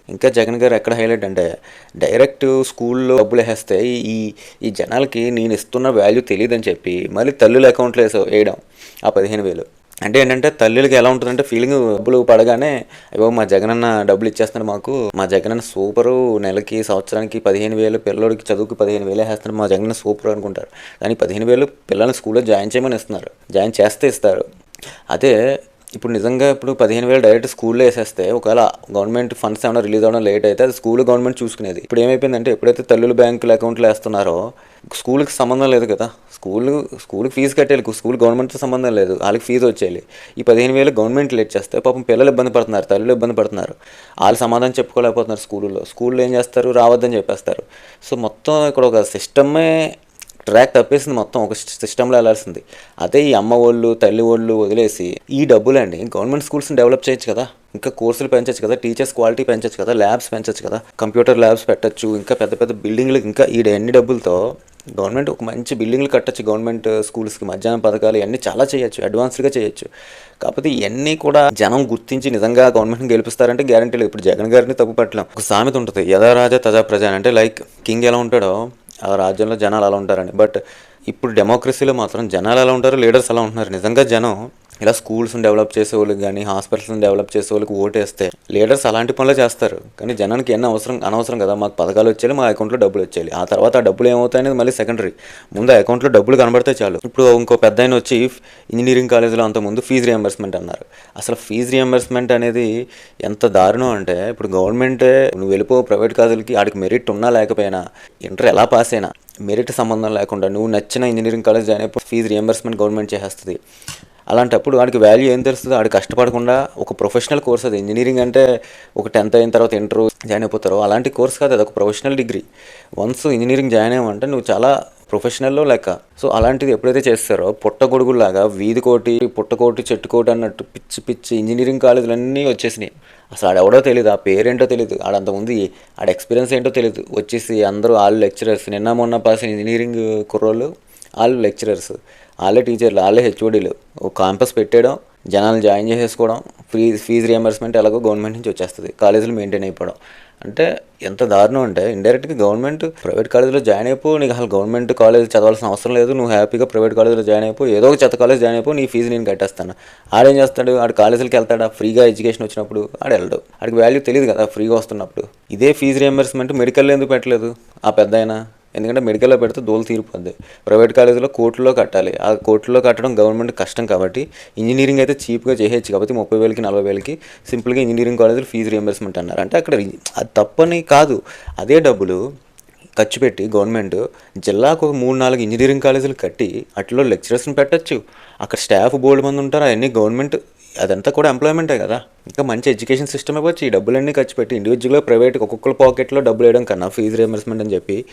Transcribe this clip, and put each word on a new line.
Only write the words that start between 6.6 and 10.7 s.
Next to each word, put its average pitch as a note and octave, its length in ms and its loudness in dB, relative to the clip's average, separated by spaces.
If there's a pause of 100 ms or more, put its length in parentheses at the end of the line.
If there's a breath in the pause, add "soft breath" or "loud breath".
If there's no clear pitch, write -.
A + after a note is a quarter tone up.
చెప్పి F2+ 440 -6
మళ్ళీ A#2+ 200 -2
తల్లుల C3 340 6
అకౌంట్లో B2 360 2
వేసే, A2 160 0
వేయడం G#2 380 2 (480 loud breath)
ఆ G#2 40 0
పదిహేను G2+ 340 0
వేలు. F2 220 -6 (380)
అంటే G#2+ 180 2
ఏంటంటే C3 300 2
తల్లులకి B2+ 440 2